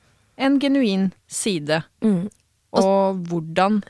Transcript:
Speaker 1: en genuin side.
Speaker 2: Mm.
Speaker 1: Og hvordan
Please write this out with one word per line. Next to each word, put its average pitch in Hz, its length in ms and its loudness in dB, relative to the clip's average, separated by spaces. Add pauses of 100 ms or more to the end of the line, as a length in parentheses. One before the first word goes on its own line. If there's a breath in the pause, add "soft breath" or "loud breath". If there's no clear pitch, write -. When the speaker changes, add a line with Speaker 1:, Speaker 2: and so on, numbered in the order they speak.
(360)
Speaker 1:
en 269 240 2
genuin 226 520 2 (140)
side. 156 560 -2 (200)
Speaker 2:
Mm. 202 260 0 (460)
Speaker 1:
Og 190 500 0
hvordan 175 640 0